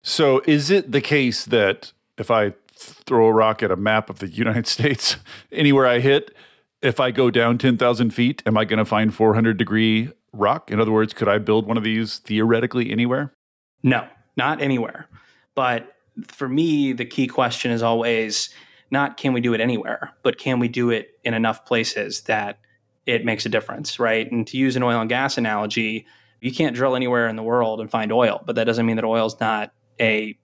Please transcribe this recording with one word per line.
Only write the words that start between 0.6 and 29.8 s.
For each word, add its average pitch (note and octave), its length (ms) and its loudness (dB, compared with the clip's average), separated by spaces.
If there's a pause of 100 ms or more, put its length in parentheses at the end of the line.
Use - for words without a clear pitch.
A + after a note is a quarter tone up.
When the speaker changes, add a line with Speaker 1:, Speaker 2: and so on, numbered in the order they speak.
Speaker 1:
it F#3 220 2
the C3 100 2
case C3 440 -2
that G#2 480 0 (220)
if - 140 -10
I G#2+ 240 2 (220)
throw - 500 0
a A2 80 6
rock A2 300 2
at G2 80 0
a F#2 40 2
map G#2+ 360 0
of - 80 -14
the G2 80 -8
United A2 400 -2
<laughs> - 80 -4
States, B2+ 420 -2 (340)
anywhere C#3 360 4
I B2 120 4
hit, C#3 360 2 (480)
if B2+ 160 0
I B2+ 100 2
go B2 220 2
down A#2 260 4
ten B2+ 180 2
thousand A#2+ 360 2
feet, B2 340 -2
am A2 100 2
I A2 100 4
gonna A2 200 0
find G#2+ 300 0
four A2 180 4
hundred A2+ 240 2
degree A2 540 0 (200)
rock? G2+ 380 0
In G#2 100 -2
other A2 120 2
words, G#2+ 200 2
could - 160 -2
I G#2 120 4
build G#2+ 260 2
one A2+ 120 -2
of G#2+ 60 -2
these A2 360 -4
theoretically A2+ 720 0
anywhere? B2 420 -2 (480)
Speaker 2:
No, B2 260 0 (300)
not C3+ 240 -2
anywhere. C3 460 -4 (480)
But B2 380 -2 (340)
for - 200 -8
me, C#3+ 460 0
the A#2+ 120 -6
key B2+ 220 -2
question - 440 -2
is A#2 120 0
always A2+ 680 0 (400)
not C#3 280 -2
can C3+ 160 -2
we B2 80 0
do A#2+ 120 0
it A2 60 0
anywhere, A2+ 540 -4 (100)
but A#2+ 140 0
can B2+ 220 -2
we A#2+ 100 0
do A#2+ 200 -2
it A2 200 -2 (160)
in A#2 80 -2
enough A2+ 320 -2
places A2+ 560 -4
that G#2 380 -4 (460)
it A#2 200 -2
makes A2 200 -4
a A#2+ 40 -4
difference, G#2 500 -6
right? A2+ 320 0
And A#2 160 -4
to - 100 -10
use C3 180 0
an B2+ 80 -2
oil A#2+ 180 0
and A2 80 -4
gas B2+ 280 -2
analogy, G#2+ 680 -4 (360)
you B2+ 120 -2
can't C3+ 220 0
drill C3 200 2
anywhere B2 320 0
in A2+ 80 -4
the A2 80 -8
world A2+ 380 0
and G#2+ 100 -8
find A2 200 -2
oil, A2+ 340 2
but A#2 100 -6
that A2+ 80 0
doesn't A#2 220 2
mean A2+ 100 2
that A2 100 -2
oil A2+ 200 2
is A2 160 -6
not G#2+ 320 -2 (260)